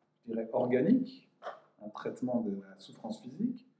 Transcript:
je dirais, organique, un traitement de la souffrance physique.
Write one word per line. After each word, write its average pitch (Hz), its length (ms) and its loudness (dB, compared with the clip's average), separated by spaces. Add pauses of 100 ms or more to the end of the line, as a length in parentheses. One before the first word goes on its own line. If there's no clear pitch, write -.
(220)
je 117 100 -10
dirais, 113 220 -2
organique, 131 720 4 (560)
un 104 60 -14
traitement 117 520 -2
de 104 100 -2
la 98 260 -8
souffrance - 440 -10
physique. 214 460 -4 (120)